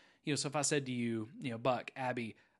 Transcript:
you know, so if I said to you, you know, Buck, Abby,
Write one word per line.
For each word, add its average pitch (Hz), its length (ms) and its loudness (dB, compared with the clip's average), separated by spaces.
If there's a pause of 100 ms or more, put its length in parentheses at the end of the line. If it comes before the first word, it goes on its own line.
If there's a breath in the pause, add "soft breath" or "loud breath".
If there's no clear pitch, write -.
(240 loud breath)
you 156 80 0
know, 143 40 2
so 135 120 0
if 143 80 -2
I 147 80 2
said 139 240 2
to 127 40 -2
you, 117 380 0 (100)
you 139 120 -4
know, 113 80 -4
Buck, 120 360 2
Abby, 123 400 -2 (240 soft breath)